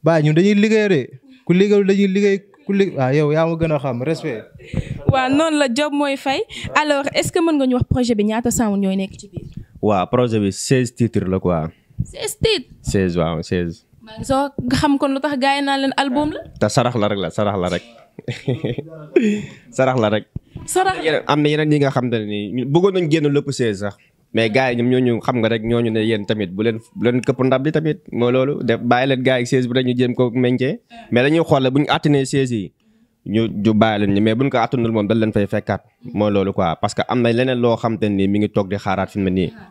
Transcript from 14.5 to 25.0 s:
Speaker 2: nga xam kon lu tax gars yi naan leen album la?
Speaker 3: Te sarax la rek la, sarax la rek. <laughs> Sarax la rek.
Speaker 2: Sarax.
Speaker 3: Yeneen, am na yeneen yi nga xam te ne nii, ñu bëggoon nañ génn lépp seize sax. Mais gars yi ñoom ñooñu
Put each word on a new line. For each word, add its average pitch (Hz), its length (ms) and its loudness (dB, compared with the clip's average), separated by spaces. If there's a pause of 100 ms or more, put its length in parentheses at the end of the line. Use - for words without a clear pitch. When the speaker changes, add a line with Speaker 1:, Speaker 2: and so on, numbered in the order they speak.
Speaker 2:
nga 247 100 0
xam 285 220 2
kon 277 160 0
lu 269 60 -2
tax 294 180 -4
gars 277 220 2
yi 285 40 -2
naan 277 180 0
leen 269 140 -2
album 285 380 0
la? 571 80 -10 (180)
Speaker 3:
Te - 80 2
sarax 123 300 0
la 104 100 2
rek 104 120 2
la, 87 100 -2
sarax 104 320 0
la 90 80 0
rek. 90 140 -2 (340)
<laughs> 156 1600 -4
Sarax 131 220 2
la 107 100 2
rek. 107 160 -2 (400)
Speaker 2:
Sarax. 370 380 0
Speaker 3:
Yeneen, 156 240 0
am 147 140 2
na 147 80 2
yeneen 151 220 0
yi 147 120 4
nga 135 80 0
xam 127 180 -2
te 113 100 -2
ne 107 60 -6
nii, 104 300 -6
ñu 127 80 -2 (100)
bëggoon 185 240 4
nañ 175 140 0
génn 151 180 2
lépp 143 220 -2
seize 110 280 -2
sax. 101 160 -8 (380)
Mais 113 160 2
gars 127 220 2
yi 120 60 -2
ñoom 120 120 2
ñooñu 123 320 2